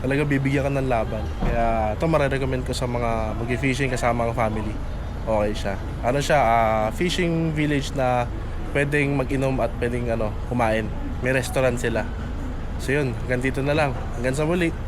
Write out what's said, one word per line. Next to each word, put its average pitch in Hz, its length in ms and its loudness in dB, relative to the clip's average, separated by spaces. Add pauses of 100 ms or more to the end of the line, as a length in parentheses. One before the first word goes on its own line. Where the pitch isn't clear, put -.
Talaga 139 240 2
bibigyan 135 400 2
ka 135 80 0
ng 131 160 0
laban. 110 320 0 (160)
Kaya 113 560 2
ito, - 160 -2
marirecommend 127 560 2
ko 127 80 -2
sa - 80 -2
mga 113 560 0
mag-fishing 127 480 0
kasama 117 400 2
ang 113 80 -2
family. 107 400 0 (480)
Okay 107 320 2
siya. 98 240 -2 (240)
Ano 127 160 2
siya, 143 240 4
ah, 113 480 4
fishing 165 640 0
village 147 400 0
na 123 320 2 (480)
pwedeng 143 400 2
mag-inom 135 480 0
at 117 160 0
pwedeng, 120 320 0
ano, 110 240 0 (160)
kumain. 110 400 0 (320)
May 127 80 0
restaurant 131 480 0
sila. 113 240 0 (800)
So - 80 -2
yun, 135 320 0
hanggang 127 160 0
dito 131 240 0
na 143 80 2
lang. 143 240 2 (240)
Hanggang 127 160 0
sa 151 80 0
muli. 165 320 2 (120)